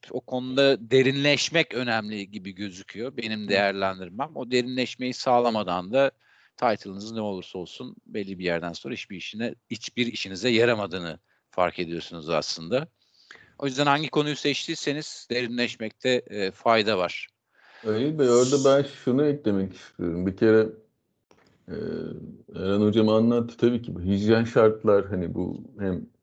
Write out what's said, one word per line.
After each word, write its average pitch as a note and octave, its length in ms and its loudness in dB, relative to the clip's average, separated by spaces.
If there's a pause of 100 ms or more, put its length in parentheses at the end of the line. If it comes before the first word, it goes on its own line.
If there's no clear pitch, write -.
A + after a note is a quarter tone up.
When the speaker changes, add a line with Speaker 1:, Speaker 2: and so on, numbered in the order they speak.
(100)
Speaker 1:
o B2+ 100 -6
konuda B2+ 680 0
derinleşmek C#3 840 2
önemli G#2+ 560 -4
gibi G2 240 -12
gözüküyor G2 640 -10
benim A2 280 -6
Speaker 2:
Hı. G2+ 40 -10
Speaker 1:
değerlendirmem. G2 840 0
O B2+ 160 -8
derinleşmeyi B2+ 640 -2
sağlamadan G#2+ 800 0
da C3+ 180 4 (460)
title'ınız G#2 560 -4
ne A2+ 80 -6
olursa G2 380 -8
olsun - 380 -12 (100)
belli G2 320 -10
bir F2+ 60 -10
yerden E2+ 280 -2
sonra C3 220 -10
hiçbir - 220 -12
işine, G#2+ 380 -8 (160)
hiçbir - 360 -6
işinize G2 420 -6
yaramadığını G2+ 720 0 (320)
fark F2 280 0
ediyorsunuz E2 500 -8
aslında. E2 600 -2 (720)
O C#3 80 -6
yüzden C#3 200 0
hangi D3 240 2
konuyu D3 260 0
seçtiyseniz D3 920 -4
derinleşmekte, A#2+ 800 -4
e, G#2 400 -2
fayda A2 480 2
var. F2 300 -4 (560)
Speaker 3:
Halil B2 340 -2
Bey, C3 100 4
orada B2+ 360 6
ben C#3 240 6 (160)
şunu C3+ 220 2
eklemek G2+ 480 0
istiyorum. F2 520 -4
Bir F#2+ 100 -2
kere, A2 320 6 (1000)
e, E2+ 60 -8 (800)
Eren F#2+ 260 0
Hocam G#2+ 280 6
anlattı A#2 480 2
tabii A#2+ 260 2
ki F#2+ 120 -8
bu F2+ 60 -8
hijyen G#2 440 4
şartlar, A2 600 4
hani F2+ 280 -4
bu F2+ 280 -6 (160)
hem, F#2+ 280 -4 (160)